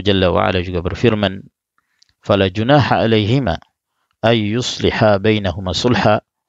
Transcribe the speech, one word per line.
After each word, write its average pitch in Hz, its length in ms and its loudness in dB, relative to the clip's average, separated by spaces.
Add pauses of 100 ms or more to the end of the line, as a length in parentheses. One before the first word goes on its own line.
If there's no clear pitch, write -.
Jalla 95 240 2
wa 90 160 0
Ala 92 160 -2
juga 87 240 -6
berfirman, 101 640 -2 (720)
"Fala 98 320 0
junaha 113 560 2
alaihima 110 480 0 (640)
ay 110 320 0
yusliha 107 640 0
bainahuma 98 560 -2
sulha 110 480 2 (280)